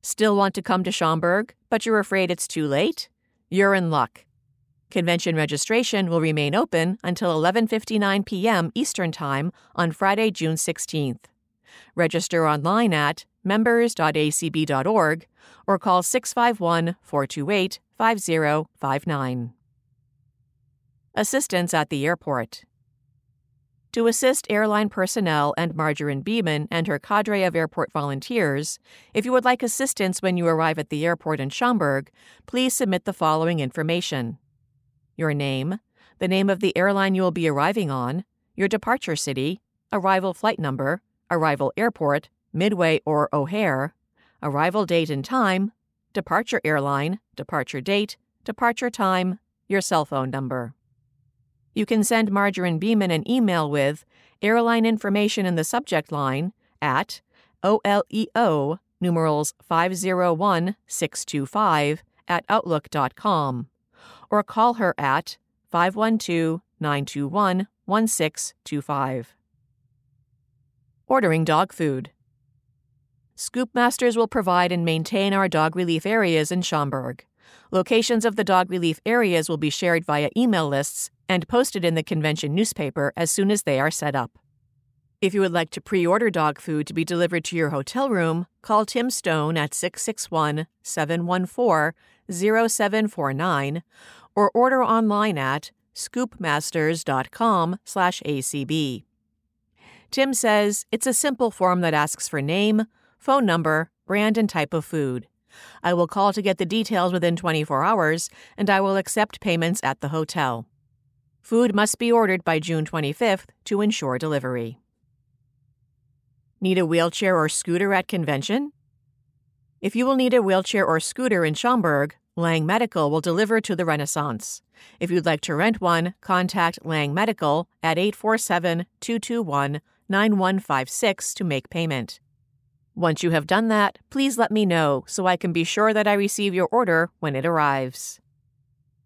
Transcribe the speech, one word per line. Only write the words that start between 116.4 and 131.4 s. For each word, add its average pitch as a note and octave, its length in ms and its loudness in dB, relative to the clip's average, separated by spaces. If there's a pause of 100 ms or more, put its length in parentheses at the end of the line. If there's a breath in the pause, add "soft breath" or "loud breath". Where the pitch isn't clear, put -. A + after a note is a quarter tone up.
Need F#3 160 2
a F3+ 80 2
wheelchair E3+ 500 2
or D#3 140 2
scooter F#3+ 440 -2
at F#3 140 0
convention? F3+ 640 -2 (1120)
If G3 140 -4
you B3 100 2
will C4+ 100 4
need B3+ 200 2
a A#3 80 6
wheelchair F#3+ 420 2
or D#3+ 140 2
scooter G#3+ 440 0
in D#3 120 0
Schaumburg, E3 600 0 (220)
Lang E3 280 0
Medical F#3+ 440 0
will D#3 100 2
deliver G3+ 400 2
to G#3 160 -2
the F3 100 -2
Renaissance. D3 760 -4 (380 loud breath)
If E3+ 100 -4
you'd F3 160 0
like D#3 160 0
to D#3+ 140 -4
rent G#3+ 260 0
one, E3+ 400 2
contact F3+ 640 0
Lang D3+ 280 -2
Medical F3 540 0 (140)
at D#3+ 160 0
eight G3+ 180 0
four A3 220 -2
seven, F3 480 -2 (140)
two A#3 180 -4
two A#3 240 -4
one, C#3+ 400 -2 (260)
nine G3+ 300 2
one F#3+ 220 0
five C3+ 300 -2
six - 440 -2
to - 100 -6